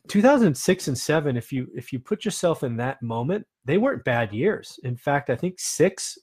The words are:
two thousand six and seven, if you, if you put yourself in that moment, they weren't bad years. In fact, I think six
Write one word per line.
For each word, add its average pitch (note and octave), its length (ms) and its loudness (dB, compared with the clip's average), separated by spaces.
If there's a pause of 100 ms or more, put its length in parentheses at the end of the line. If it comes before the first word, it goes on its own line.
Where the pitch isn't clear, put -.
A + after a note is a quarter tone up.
two G3+ 140 2
thousand A#3+ 340 6
six - 320 0
and C3 80 -2
seven, D3 400 0
if - 160 -8
you, B2+ 220 -4
if B2 180 -14
you C3 60 -4
put - 260 -6
yourself F3 380 0
in A#2 160 -4
that C3 240 -4
moment, B2 440 -4 (200)
they C#3+ 100 2
weren't B3+ 280 0
bad A#2 280 0
years. D#3+ 520 -2
In B2 120 -4
fact, C#3+ 320 0
I B2+ 80 0
think F3+ 220 -4
six - 640 0